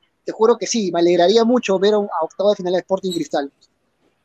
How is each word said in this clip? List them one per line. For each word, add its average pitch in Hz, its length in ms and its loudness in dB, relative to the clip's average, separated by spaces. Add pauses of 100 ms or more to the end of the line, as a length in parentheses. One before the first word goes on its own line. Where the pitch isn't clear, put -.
(240)
te 175 80 -8
juro 226 260 2
que 180 100 -8
sí, 202 240 -2
me 170 80 -2
alegraría 175 440 4
mucho 226 360 0
ver 208 160 2
a, - 20 2
un, 202 100 -2
a 170 160 -6
octavo 196 280 -2
de 208 40 0
final 180 200 -4
a 175 40 0
Sporting 190 320 -6
Cristal. 156 400 -6 (720)